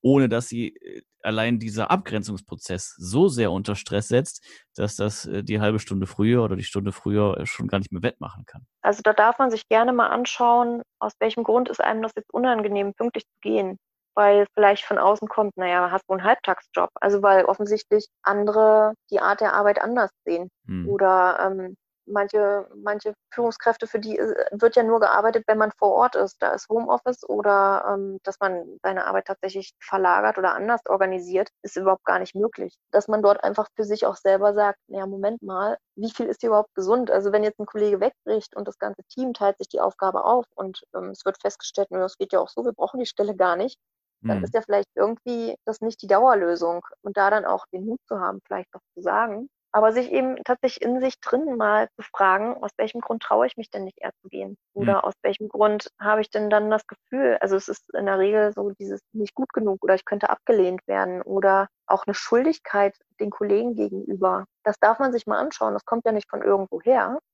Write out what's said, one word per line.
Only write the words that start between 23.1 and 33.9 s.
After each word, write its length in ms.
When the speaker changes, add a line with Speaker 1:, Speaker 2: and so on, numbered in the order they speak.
Speaker 2:
Führungskräfte, 540
für 120
die, 200
äh, 160
wird 240
ja 80
nur 160
gearbeitet, 480
wenn 100
man 220
vor 140
Ort 240
ist. 240
Da 120
ist 160
Homeoffice 580
oder, 580
ähm, 280
dass 180
man 420
seine 220
Arbeit 220
tatsächlich 440
verlagert 560
oder 160
anders 360
organisiert, 600
ist 140
überhaupt 260
gar 160
nicht 160
möglich. 400
Dass 160
man 160
dort 200
einfach 240
für 80
sich 200